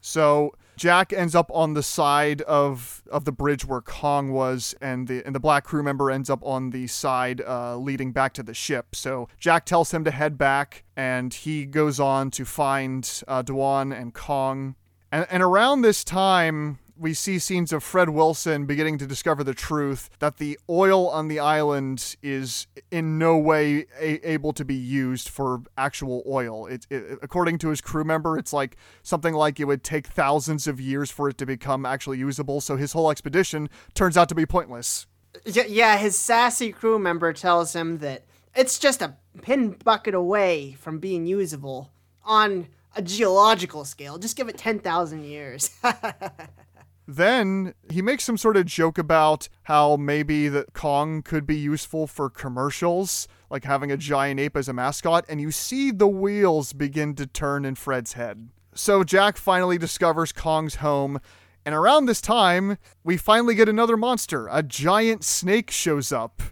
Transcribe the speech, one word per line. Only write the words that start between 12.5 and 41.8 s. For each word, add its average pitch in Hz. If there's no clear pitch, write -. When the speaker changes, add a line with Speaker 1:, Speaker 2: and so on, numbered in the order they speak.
Speaker 1:
uh, 131
Dwan 135
and 117
Kong. 135
And, 160
and 180
around 220
this 220
time, 165
we 160
see 185
scenes 175
of 151
Fred 175
Wilson 156
beginning 151
to 139
discover 143
the 135
truth 143
that 151
the 147
oil 185
on 156
the 151
island 143
is 135
in 160
no 165
way 151
a-, 160
able 151
to 147
be 131
used 127
for 127
actual 135
oil. 117
It, 123
it, 127
according 170
to 165
his 147
crew 156
member, 160
it's, -
like, 139
something 165
like 151
it 151
would 139
take 151
thousands 151
of 135
years 135
for 143
it 135
to 135
become 135
actually 131
usable, 139
so 139
his 143
whole 160
expedition 151
turns 175
out 175
to 165
be 160
pointless. 127
Speaker 2:
Y-, 220
yeah, 214
his 202
sassy 233
crew 220
member 170
tells 170
him 165
that 139
it's 254
just 277
a 151
pin 247
bucket 214
away 175
from 160
being 175
usable 143